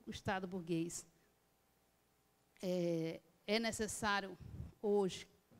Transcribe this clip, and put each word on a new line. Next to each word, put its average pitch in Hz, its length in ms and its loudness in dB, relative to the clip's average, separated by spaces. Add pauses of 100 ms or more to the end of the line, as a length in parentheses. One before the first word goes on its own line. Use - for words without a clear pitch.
Estado 190 400 -2
burguês. 170 580 -2 (1600)
É, 170 600 2 (260)
é 214 120 4
necessário 202 800 0 (440)
hoje, 202 460 2 (320)